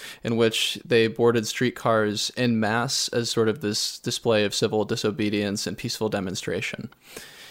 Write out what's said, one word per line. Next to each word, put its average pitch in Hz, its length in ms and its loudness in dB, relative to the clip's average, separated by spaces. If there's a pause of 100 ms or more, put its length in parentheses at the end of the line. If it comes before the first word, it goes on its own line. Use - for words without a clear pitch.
(260)
in 117 100 0
which 113 480 2
they 113 240 4
boarded 113 400 4
streetcars 110 880 0
en 120 240 2
masse 113 500 0
as 117 200 -2
sort 110 180 2
of 107 140 0
this - 380 -2
display 113 440 0
of 101 100 0
civil 107 300 0
disobedience 104 840 -2
and 92 100 -6
peaceful 110 320 -4
demonstration. 95 800 -6 (600)